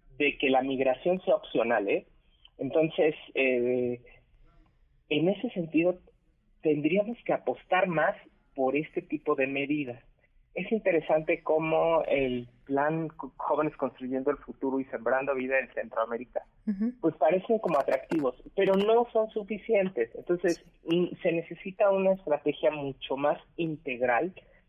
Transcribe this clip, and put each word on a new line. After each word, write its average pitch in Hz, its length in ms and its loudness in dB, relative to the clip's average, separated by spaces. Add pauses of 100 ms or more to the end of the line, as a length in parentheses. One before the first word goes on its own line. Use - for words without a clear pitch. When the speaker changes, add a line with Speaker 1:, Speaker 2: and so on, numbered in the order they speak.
(160)
Speaker 1:
de 143 220 0
que 143 100 0
la 131 140 4
migración 135 600 0
sea 185 120 2
opcional, - 540 0
¿eh? 160 180 -2 (520)
Entonces, 156 560 2 (200)
eh, 123 680 0 (1040)
en 151 220 2
ese 202 180 -4
sentido, 170 500 0 (600)
tendríamos 165 640 0
que - 80 -2
apostar 180 560 -2
más 170 260 0 (400)
por 135 220 0
este 156 240 -4
tipo - 340 -4
de 135 120 0
medidas. 139 520 -4 (540)
Es 185 180 -8
interesante 165 720 0
cómo 160 640 2
el 123 440 -2 (160)
plan 151 420 0
Co-, 262 300 -14
Jóvenes 151 400 -2
Construyendo 131 520 -4
el 143 60 -2
Futuro 135 420 -6
y 131 60 -4
Sembrando 131 500 -2
Vida 131 240 -2
en 127 140 -4
Centroamérica, 113 720 -6 (220)
Speaker 2:
Ujú. 214 340 -2
Speaker 1:
pues 160 140 0
parecen 185 460 2
como 160 180 0
atractivos, 135 560 -2 (200)
pero 190 200 2
no 220 360 4
son 220 200 0
suficientes. 196 840 0
Entonces, 175 480 -2 (220)
mm, 175 380 0
se 170 100 2
necesita 180 580 -2
una 190 220 4
estrategia 151 580 0
mucho 139 460 -6
más 143 240 0 (160)
integral 139 800 -2 (340)